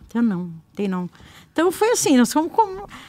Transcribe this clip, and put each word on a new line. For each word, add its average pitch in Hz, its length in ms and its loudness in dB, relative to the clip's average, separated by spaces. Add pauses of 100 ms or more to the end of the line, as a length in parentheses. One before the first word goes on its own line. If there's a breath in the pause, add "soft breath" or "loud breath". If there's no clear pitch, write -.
Tem 226 120 -2
não, 180 300 -2 (240)
tem 202 120 -4
não. 180 220 -4 (440 loud breath)
Então 339 180 2
foi 415 200 2
assim, 370 260 2
nós 240 140 4
fomos 311 200 0
como, 403 360 -2 (220 loud breath)